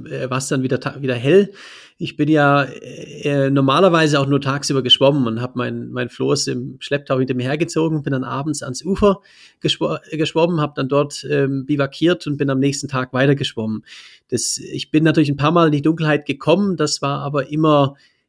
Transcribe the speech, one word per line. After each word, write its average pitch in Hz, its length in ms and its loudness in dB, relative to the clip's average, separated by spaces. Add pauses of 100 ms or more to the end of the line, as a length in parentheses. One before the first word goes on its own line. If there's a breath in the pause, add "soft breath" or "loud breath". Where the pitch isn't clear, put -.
äh, 135 240 -6
war's 131 160 -4
dann 135 160 -2
wieder 131 160 0
ta-, 131 240 -8
wieder 127 140 -2
hell. 170 360 4 (460 loud breath)
Ich 151 180 -8
bin 147 120 0
ja, 143 340 4
äh, 139 880 -4
normalerweise 147 680 4
auch 139 60 0
nur 139 140 2
tagsüber 139 420 -2
geschwommen 135 440 4
und 113 160 -4
hab 123 140 -8
mein, 120 340 -6
mein 123 180 -6
Floß 135 380 -2
im 131 320 -8
Schlepptau 143 400 -4
hinter 131 160 0
mir 123 80 -2
hergezogen, 156 640 -2
bin 143 80 -2
dann 127 120 -2
abends 139 380 -6
ans 127 220 -10
Ufer 196 360 2 (400 soft breath)
geschwo-, 156 380 -2 (120)
äh, 160 60 -8
geschwommen, 160 440 0
hab 147 160 -4
dann 135 120 -4
dort, 143 400 -2
ähm, 139 380 0
bivakiert 147 640 0
und 143 80 -2
bin 143 120 0
am 135 120 0
nächsten 139 260 0
Tag 127 260 -4
weiter 135 220 4
geschwommen. 110 500 -4 (440 loud breath)
Das, - 300 -4
ich - 340 -10
bin 156 100 4
natürlich 156 260 4
ein 143 80 -2
paar 143 160 0
Mal 170 140 4
in 147 60 4
die 143 100 0
Dunkelheit 156 420 0
gekommen, 175 520 0
das 151 260 -2
war 143 180 -2
aber 143 300 -4
immer 147 460 2 (320 soft breath)